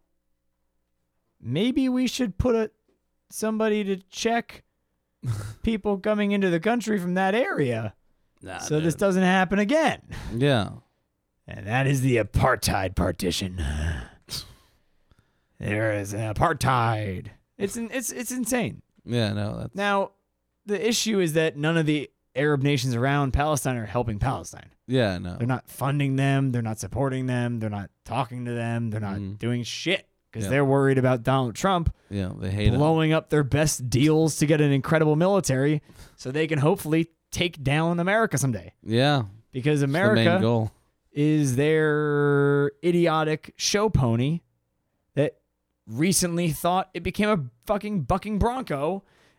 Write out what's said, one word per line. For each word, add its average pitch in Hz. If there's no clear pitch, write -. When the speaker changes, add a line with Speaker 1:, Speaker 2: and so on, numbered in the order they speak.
Speaker 1:
maybe 247
we 254
should 220
put 247
a, 220
somebody 214
to 190
check -
Speaker 2:
<laughs> 107
Speaker 1:
people 208
coming 208
into 196
the 170
country 214
from 180
that 190
area 143
Speaker 2:
Nah, 92
Speaker 1:
so 151
this 160
Speaker 2:
dude. -
Speaker 1:
doesn't 190
happen 185
again." 240
Speaker 2:
Yeah. 120
Speaker 1:
And 101
that 127
is 139
the 127
apartheid 104
partition. 90
There 107
is 101
an 107
apartheid. 117
It's 196
in-, 233
it's, 254
it's 247
insane. 240
Speaker 2:
Yeah, 110
no, 104
that's 117
Speaker 1:
Now, 196
the 202
issue 220
is 165
that 160
none 160
of 160
the 151
Arab 143
nations 131
around 139
Palestine 139
are 110
helping 117
Palestine. 113
Speaker 2:
Yeah, 113
no. 90
Speaker 1:
They're 117
not 127
funding 139
them. 139
They're 120
not 110
supporting 131
them. 120
They're 110
not 101
talking 123
to 120
them. 117
They're 107
not 101
Speaker 2:
Mm. 101
Speaker 1:
doing 120
shit -
'cause 110
Speaker 2:
Yeah. 98
Speaker 1:
they're 139
worried 135
about 127
Donald 131
Trump 180
Speaker 2:
Yeah, 98
they 98
hate 104
him. 120
Speaker 1:
blowing 160
up 156
their 147
best 139
deals 156
to 156
get 151
an 147
incredible 151
military 156
so -
they 156
can 151
hopefully 160
take 165
down 165
America 196
someday. 113
Speaker 2:
Yeah. 127
Speaker 1:
Because 135
Speaker 2:
It's 139
the -
main -
Speaker 1:
America 175
Speaker 2:
goal. 113
Speaker 1:
is 147
their 143
idiotic 160
show 208
pony 131
that 139
recently 170
thought 175
it 175
became 202
a 175
fucking 208
bucking 190
bronco 196